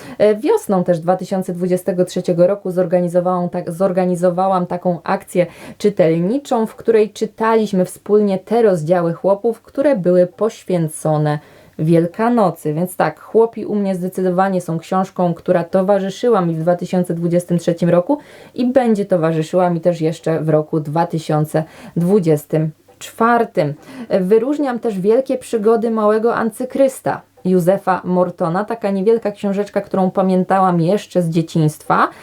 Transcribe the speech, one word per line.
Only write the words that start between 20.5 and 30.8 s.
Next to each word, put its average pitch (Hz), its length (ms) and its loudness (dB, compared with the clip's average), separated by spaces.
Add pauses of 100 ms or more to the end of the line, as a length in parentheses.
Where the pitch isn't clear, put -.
dwa 151 280 -2
tysiące 156 560 -2 (340)
dwudziestym 160 760 0 (280)
czwartym. 226 760 0 (480)
Wyróżniam 240 580 0
też 208 200 -4
Wielkie 247 380 0
przygody 226 540 0
małego 220 440 2
anцykrysta 247 840 -2 (240)
Józefa 185 580 2
Mortona. 180 600 -2
Taka 214 260 -4
niewielka 208 400 0
książeczka, 202 500 -4
którą 190 300 0
pamiętałam 185 680 2